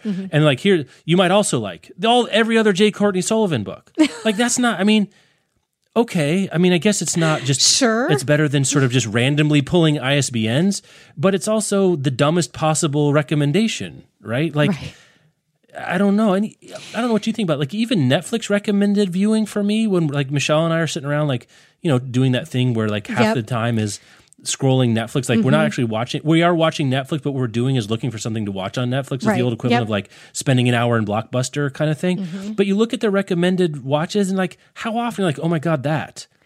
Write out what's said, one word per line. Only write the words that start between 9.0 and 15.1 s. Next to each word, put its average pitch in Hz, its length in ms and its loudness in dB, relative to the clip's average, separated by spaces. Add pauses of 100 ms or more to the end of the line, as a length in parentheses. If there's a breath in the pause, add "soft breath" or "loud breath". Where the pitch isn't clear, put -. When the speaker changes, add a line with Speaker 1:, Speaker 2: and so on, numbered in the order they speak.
Speaker 2:
randomly 143 560 2
pulling 156 380 2
I 131 180 0
S 135 140 0
B 110 180 0
Ns, 175 320 0 (340 loud breath)
but 190 200 0
it's - 120 -4
also 202 480 2
the 143 160 -2
dumbest 151 420 0
possible 147 600 0
recommendation, 147 880 0 (160)
right? 131 360 -4
Like, 151 160 2
Speaker 1:
Right. - 240 -8 (840 loud breath)